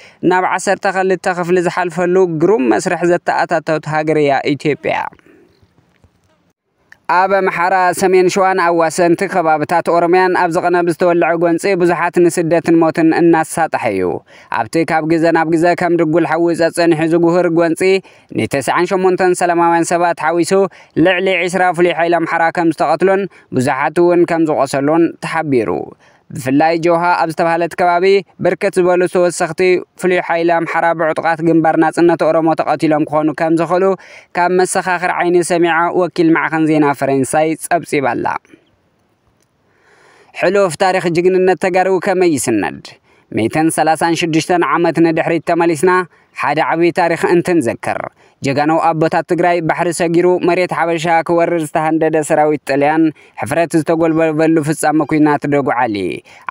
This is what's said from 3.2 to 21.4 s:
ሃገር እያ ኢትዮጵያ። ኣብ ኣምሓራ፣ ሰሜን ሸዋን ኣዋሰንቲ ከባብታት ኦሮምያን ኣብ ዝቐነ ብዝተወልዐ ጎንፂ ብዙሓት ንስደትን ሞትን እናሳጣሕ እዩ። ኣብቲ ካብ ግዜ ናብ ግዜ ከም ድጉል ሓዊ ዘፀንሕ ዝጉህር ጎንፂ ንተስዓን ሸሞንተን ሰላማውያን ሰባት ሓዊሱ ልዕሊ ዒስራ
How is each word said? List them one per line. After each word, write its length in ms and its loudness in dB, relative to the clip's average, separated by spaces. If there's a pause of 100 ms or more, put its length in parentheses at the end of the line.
ሃገር 320 0
እያ 280 2
ኢትዮጵያ። 500 -2 (2000)
ኣብ 240 2
ኣምሓራ፣ 420 0 (180)
ሰሜን 360 2
ሸዋን 300 0
ኣዋሰንቲ 680 2
ከባብታት 600 0
ኦሮምያን 480 2
ኣብ 140 0
ዝቐነ 300 0
ብዝተወልዐ 540 0
ጎንፂ 400 0
ብዙሓት 420 0
ንስደትን 600 2
ሞትን 340 2
እናሳጣሕ 720 0
እዩ። 220 -2 (440)
ኣብቲ 340 -2
ካብ 200 -2
ግዜ 280 0
ናብ 160 0
ግዜ 160 0 (100)
ከም 220 0
ድጉል 280 0
ሓዊ 300 0
ዘፀንሕ 500 0
ዝጉህር 460 2
ጎንፂ 300 0 (500)
ንተስዓን 580 -2
ሸሞንተን 480 0
ሰላማውያን 500 0
ሰባት 360 -2
ሓዊሱ 300 -2 (420)
ልዕሊ 320 2 (100)
ዒስራ 340 -2